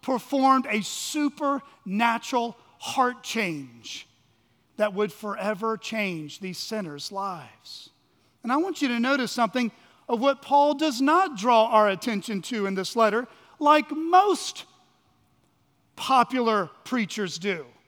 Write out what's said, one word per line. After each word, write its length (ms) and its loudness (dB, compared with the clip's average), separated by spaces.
performed 680 2
a 120 -2
supernatural 1800 -4
heart 440 -2
change 840 -6
that 160 0
would 180 -2
forever 640 -4
change 640 -6
these 180 -10
sinners' 540 -8
lives. 800 -12
And 80 -4
I 60 2
want 240 -2
you 60 2
to 120 0
notice 320 2
something 400 0
of 140 0
what 200 2
Paul 340 4
does 260 0
not 360 2
draw 300 4
our 220 6
attention 540 -4
to 220 -4
in 100 -2
this 200 -6
letter, 320 2
like 320 4
most 720 2
popular 720 2
preachers 520 -4
do. 280 -4